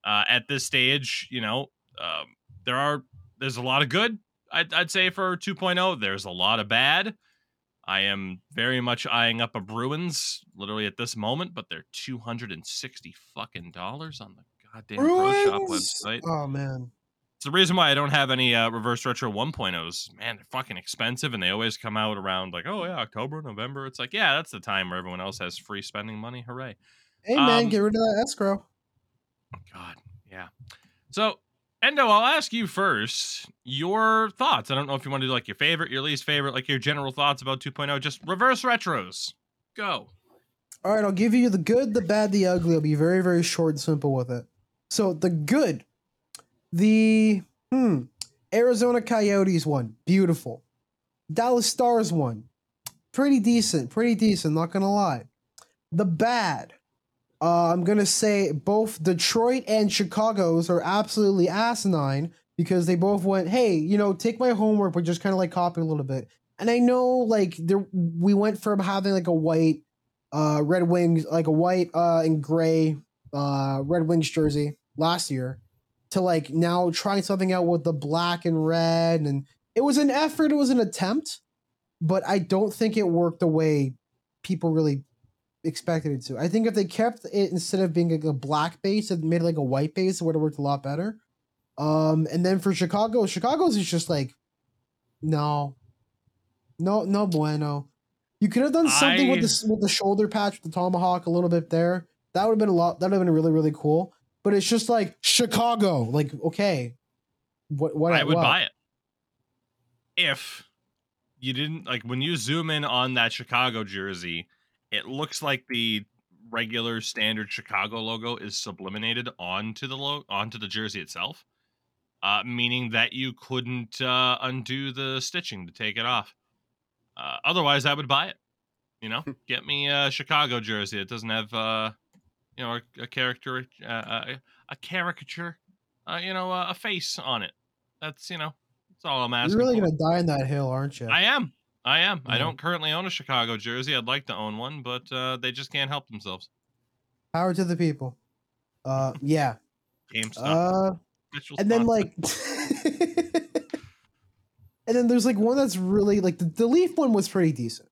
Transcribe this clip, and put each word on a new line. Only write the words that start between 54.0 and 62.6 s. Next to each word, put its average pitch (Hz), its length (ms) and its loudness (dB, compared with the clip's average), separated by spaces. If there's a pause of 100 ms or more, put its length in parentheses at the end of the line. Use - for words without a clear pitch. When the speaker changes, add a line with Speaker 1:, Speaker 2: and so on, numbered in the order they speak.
Speaker 2:
decent, 185 400 2
not 170 180 0
gonna 196 200 0
lie. 185 320 0 (680)
The 185 120 2
bad, 185 720 0 (680)
uh, 170 320 4
I'm 175 120 2
gonna 208 220 4
say 202 460 2
both 208 500 0
Detroit 233 640 2
and 208 260 2
Chicago's 185 800 2
are 175 120 4
absolutely 196 680 2
asinine 170 840 0 (240)
because 175 300 2